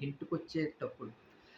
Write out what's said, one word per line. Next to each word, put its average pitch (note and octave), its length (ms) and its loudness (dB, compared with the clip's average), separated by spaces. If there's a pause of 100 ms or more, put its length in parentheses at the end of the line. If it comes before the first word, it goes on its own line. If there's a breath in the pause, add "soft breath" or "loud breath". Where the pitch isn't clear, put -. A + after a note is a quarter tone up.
ఇంటికొచ్చేటప్పుడు C#3+ 1120 0 (460 loud breath)